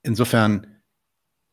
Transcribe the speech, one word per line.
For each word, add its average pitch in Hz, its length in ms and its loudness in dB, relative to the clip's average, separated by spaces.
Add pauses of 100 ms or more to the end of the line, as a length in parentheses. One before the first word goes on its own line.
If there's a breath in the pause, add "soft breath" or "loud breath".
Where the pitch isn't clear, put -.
insofern 113 640 0 (840)